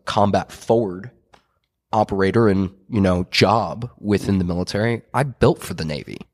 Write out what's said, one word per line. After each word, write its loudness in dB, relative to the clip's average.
combat 0
forward, -2
operator 2
and, 0
you 0
know, 2
job 0
within 0
the 0
military, -4
I 0
built 0
for -10
the -6
Navy, -8